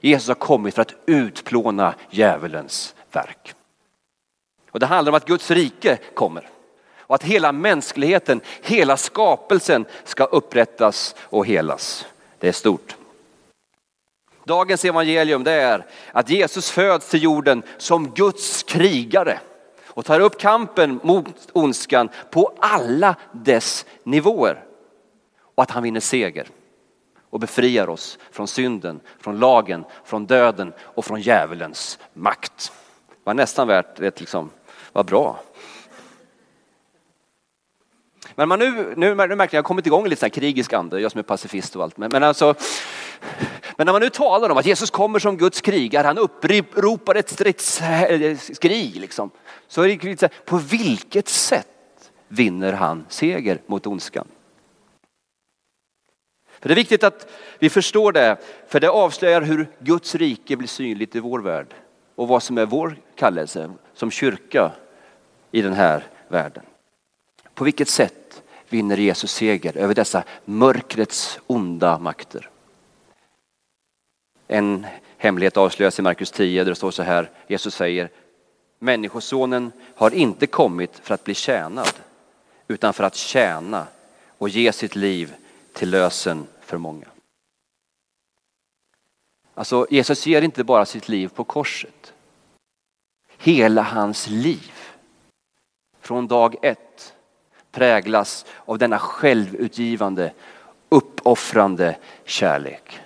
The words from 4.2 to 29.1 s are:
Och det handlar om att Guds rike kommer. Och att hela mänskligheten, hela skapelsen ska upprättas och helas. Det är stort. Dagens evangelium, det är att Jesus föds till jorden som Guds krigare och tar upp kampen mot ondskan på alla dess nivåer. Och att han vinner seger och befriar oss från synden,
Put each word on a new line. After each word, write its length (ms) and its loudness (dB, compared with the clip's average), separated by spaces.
Och 100 -6
det 60 2
handlar 260 2
om 40 4
att 100 2
Guds 240 -2
rike 480 2
kommer. 340 -4
Och 160 -2
att 80 0
hela 300 2
mänskligheten, 880 0
hela 340 2
skapelsen 880 0
ska 200 0
upprättas 960 0
och 260 -2
helas. 600 -4
Det 100 0
är 40 2
stort. 440 -2
Dagens 400 0
evangelium, 600 2
det 80 2
är 340 2
att 180 0
Jesus 400 0
föds 400 2
till 120 2
jorden 400 4
som 320 -2
Guds 520 -2
krigare 800 0
och 160 -10
tar 160 4
upp 200 4
kampen 600 2
mot 500 0
ondskan 560 2
på 280 2
alla 580 2
dess 540 0
nivåer. 640 0
Och 220 -2
att 80 0
han 120 -4
vinner 180 -4
seger 480 -4
och 100 -6
befriar 480 0
oss 300 -10
från 180 -10
synden, 520 -6